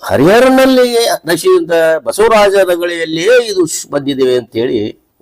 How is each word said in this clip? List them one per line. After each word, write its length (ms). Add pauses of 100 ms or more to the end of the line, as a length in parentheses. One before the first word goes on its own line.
ಹರಿಹರನಲ್ಲಿ 1040 (160)
ರಚಿಸಿದ 460 (320)
ಬಸವರಾಜ 500
ರಗಳೆಯಲ್ಲಿಯೇ 960
ಇದು 140
ಶ್-, 240
ಬಂದಿದೆ 460
ಅಂತ 180
ಹೇಳಿ 560 (120)